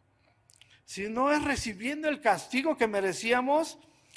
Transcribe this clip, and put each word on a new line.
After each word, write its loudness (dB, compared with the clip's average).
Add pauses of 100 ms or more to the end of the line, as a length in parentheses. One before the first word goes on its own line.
(840)
si -10
no 0
es 2
recibiendo -4
el -2
castigo 0
que 2
merecíamos 0 (360)